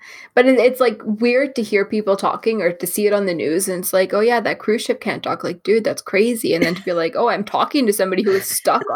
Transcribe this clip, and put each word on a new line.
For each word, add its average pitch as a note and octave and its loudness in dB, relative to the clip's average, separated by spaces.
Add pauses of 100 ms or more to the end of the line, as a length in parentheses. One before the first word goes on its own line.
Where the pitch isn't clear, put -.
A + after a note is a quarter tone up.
(340)
But B3 4
it, C4 6
it's, B3+ 2
like, A#3 0
weird A#3+ 0
to A#3+ -2
hear G3+ 0
people G3+ 0
talking G#3 -2
or F3 2
to F3 -8
see G#3 -2
it G3+ 4
on G3+ 0
the F3+ -2
news, D#3 -2
and F3+ -4
it's F3 -6
like, F#3 0
"Oh, G3+ 2
yeah, A#3 2
that E3 -2
cruise A3 0
ship - -4
can't F3 -6
dock." - -6
Like, F3+ -6
dude, G#3+ 2
that's - -2
crazy. A3+ 0
And E3 2
then E3+ 0
to F#3 -14
be F3+ -4
like, E3 -2
"Oh, A#3 0
I'm G3 -2
talking - -2
to G3+ 2
somebody F#3+ 0
who G3+ 2
is F#3+ 0
stuck - 0 (120)